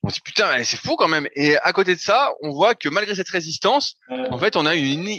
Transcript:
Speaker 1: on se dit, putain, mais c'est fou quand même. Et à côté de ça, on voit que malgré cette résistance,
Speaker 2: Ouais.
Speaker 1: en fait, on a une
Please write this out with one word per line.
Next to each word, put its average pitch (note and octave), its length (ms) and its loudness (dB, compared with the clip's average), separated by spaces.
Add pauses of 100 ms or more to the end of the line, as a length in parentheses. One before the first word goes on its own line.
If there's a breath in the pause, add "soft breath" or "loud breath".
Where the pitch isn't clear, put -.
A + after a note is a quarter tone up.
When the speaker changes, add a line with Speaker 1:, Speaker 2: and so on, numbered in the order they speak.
Speaker 1:
on G#2 40 -2
se - 60 -6
dit, - 60 -8
putain, - 260 -2 (100)
mais A3+ 80 -2
c'est - 120 -4
fou D#4 200 -4
quand F#3+ 100 2
même. D#3 260 0
Et D3 260 4
à F3 120 2
côté F3+ 240 2
de E3 40 -14
ça, B3 320 2 (100)
on D3+ 100 -6
voit F#3+ 240 2
que D3+ 140 -4
malgré G3+ 260 -2
cette F#3 140 -6
résistance, F#3 680 0 (140)
Speaker 2:
Ouais. B3+ 220 -6
Speaker 1:
en B2 60 -6
fait, G3+ 200 0
on D#3 80 2
a D#3+ 100 2
une D3+ 320 -2 (120)